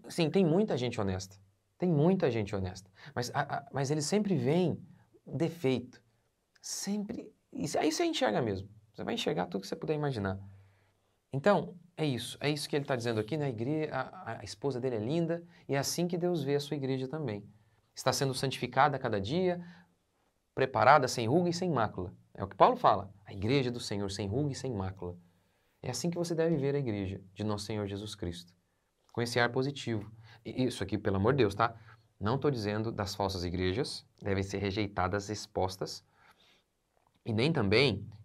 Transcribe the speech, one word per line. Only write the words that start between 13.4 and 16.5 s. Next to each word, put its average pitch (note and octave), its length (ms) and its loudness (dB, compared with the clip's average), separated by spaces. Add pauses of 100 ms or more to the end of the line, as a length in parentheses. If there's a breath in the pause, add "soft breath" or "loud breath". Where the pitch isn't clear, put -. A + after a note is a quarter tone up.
A C#3 40 0
igre-, C#3 420 -2
a, - 480 -8
a - 40 -12
esposa B2 360 -4
dele B2 180 0
é - 20 -2
linda E3 440 0 (240 loud breath)
e C3+ 80 0
é - 20 2
assim E3+ 300 0
que F3 100 -2
Deus E3+ 260 0
vê C#3 120 2